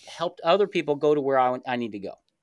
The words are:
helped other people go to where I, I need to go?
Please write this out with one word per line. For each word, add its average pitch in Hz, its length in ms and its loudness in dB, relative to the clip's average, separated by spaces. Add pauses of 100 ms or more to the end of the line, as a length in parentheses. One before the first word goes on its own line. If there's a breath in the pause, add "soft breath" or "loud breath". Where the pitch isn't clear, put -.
helped 175 320 -8
other 185 280 4
people 151 280 -2
go 151 180 2
to 147 60 2
where 135 180 0
I, 127 300 2
I 123 80 -4
need 117 160 -4
to 101 80 -12
go? 95 140 -12 (300)